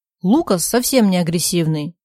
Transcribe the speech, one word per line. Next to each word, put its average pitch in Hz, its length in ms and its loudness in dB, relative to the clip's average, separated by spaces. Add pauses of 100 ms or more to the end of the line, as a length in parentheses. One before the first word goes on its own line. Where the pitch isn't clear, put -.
(220)
«Лукас 208 420 0
совсем 240 460 2
не 185 80 2
агрессивный, 165 880 -2